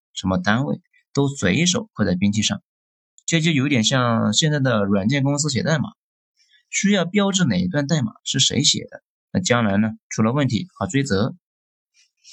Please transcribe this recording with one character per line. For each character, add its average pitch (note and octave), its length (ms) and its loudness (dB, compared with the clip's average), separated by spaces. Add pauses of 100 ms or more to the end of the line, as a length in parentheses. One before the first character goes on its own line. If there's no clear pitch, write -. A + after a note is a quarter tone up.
(140)
什 - 140 -4
么 F#2 100 2
单 G#2 260 0
位， - 160 -6 (320)
都 C#3 160 0
随 C#3 380 0
手 F3+ 260 -2
刻 G#2 140 -2
在 F#2 80 0
兵 G2+ 180 2
器 G#2+ 80 0
上。 G2+ 220 -2 (640)
这 E3 160 0
就 E3+ 80 2
有 C#3 180 0
点 B2 160 2
像 A#2 480 0
现 D3+ 180 2
在 D3+ 100 0
的 A#2 240 2
软 G2 240 0
件 C#3 140 2
公 C#3+ 160 0
司 D3+ 120 -2
写 B2 120 -2
代 D3+ 160 0
码， A#2+ 120 -4 (800)
需 - 200 0
要 G3 140 2
标 G3 260 0
志 F#3+ 140 -2
哪 A#2 120 2
一 - 120 0
段 D3 180 -2
代 D#3 140 0
码 - 140 -4 (100)
是 - 160 -4
谁 - 240 0
写 - 260 0
的， - 120 -18 (280)
那 G#2 100 -2
将 A#2 220 2
来 G2 140 2
呢， A2 140 2 (180)
出 - 140 -4
了 A2+ 100 2
问 C#3 160 0
题 F#2+ 200 -4 (100)
好 G2+ 80 -2
追 C3 180 -2
责。 A#2+ 320 -2 (960)